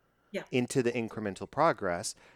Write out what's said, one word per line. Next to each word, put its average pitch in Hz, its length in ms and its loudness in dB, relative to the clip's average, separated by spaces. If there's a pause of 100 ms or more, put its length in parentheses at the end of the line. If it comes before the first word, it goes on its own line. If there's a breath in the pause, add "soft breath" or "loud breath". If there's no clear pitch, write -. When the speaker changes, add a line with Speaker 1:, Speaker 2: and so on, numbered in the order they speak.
(320)
Speaker 1:
Yeah. 196 200 -8
Speaker 2:
into 123 320 2
the 117 80 2
incremental 107 580 -4
progress, 101 640 0 (220 soft breath)